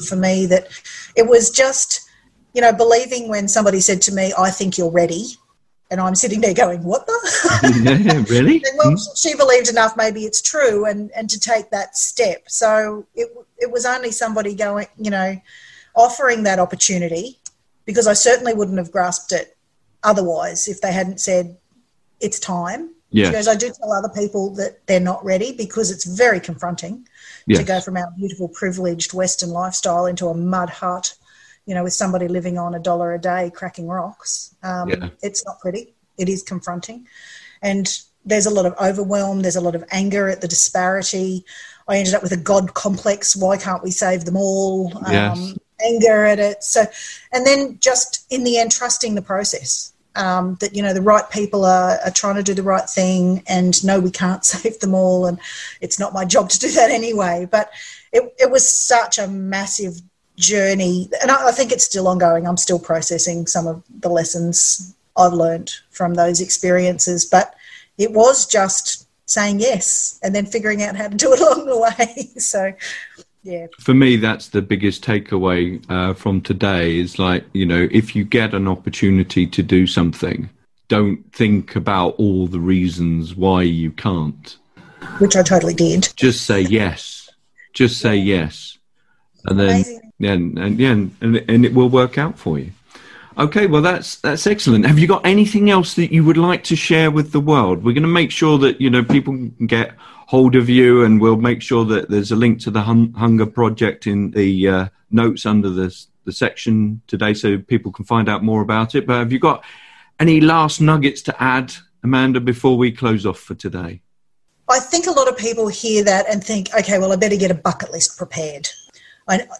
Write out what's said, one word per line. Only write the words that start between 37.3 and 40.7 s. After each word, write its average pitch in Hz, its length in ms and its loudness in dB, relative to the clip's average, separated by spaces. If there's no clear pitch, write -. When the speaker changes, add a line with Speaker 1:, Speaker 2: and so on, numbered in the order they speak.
Speaker 1:
And 196 360 -4
there's 208 200 0
a 214 60 0
lot 190 160 0
of 180 120 -4
overwhelm. 196 600 -2
There's 180 140 -2
a 180 60 -2
lot 175 140 -2
of 170 140 -10
anger 196 400 -2
at 180 120 -6
the 180 60 -6
disparity. 185 960 -2